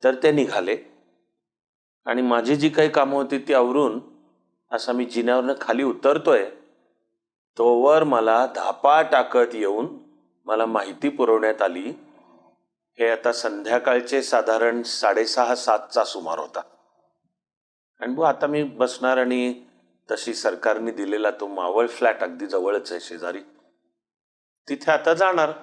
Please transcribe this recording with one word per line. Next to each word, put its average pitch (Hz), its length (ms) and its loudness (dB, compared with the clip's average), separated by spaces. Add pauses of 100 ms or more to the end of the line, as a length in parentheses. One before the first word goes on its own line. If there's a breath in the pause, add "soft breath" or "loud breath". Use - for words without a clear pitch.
तर 131 200 4
ते 156 100 6
निघाले 107 440 0 (1300)
आणि 123 160 0
माझी 120 340 2
जी 147 120 2
काही 156 200 2
कामं 139 260 2
होती 139 240 -2
ती 139 160 -2
आवरून 123 440 2 (720)
असा 117 220 -6
मी 123 120 -2
जिन्यावरनं 123 560 0
खाली 117 220 -2
उतरतोय, 139 640 2 (1120)
तोवर 123 460 4
मला 117 420 2
धापा 123 560 2
टाकत 123 520 2
येऊन 107 440 -4 (480)
मला 110 200 0
माहिती 107 420 -4
पुरवण्यात 110 540 2
आली. 95 300 -4 (1040)
हे 117 120 2
आता 117 220 0
संध्याकाळचे 123 880 -2
साधारण 117 600 0
साडेसहा, 117 720 0
सातचा 110 500 0
सुमार 82 340 -8
होता. 76 220 -10 (1400)
आणि 123 140 -6
मग 160 100 -2
आता 147 220 2
मी 147 160 0
बसणार 127 540 0
आणि 123 460 0 (480)
तशी 110 240 -6
सरकारने 110 560 -2
दिलेला 107 400 -2
तो 101 160 -8
मावळ 98 400 0
फ्लॅट 120 360 0
अगदी 90 240 -8
जवळच 95 440 -2
आहे 87 100 -8
शेजारी, 87 400 -12 (1300)
तिथे 139 240 -4
आता 160 220 2
जाणार. 170 380 2 (100)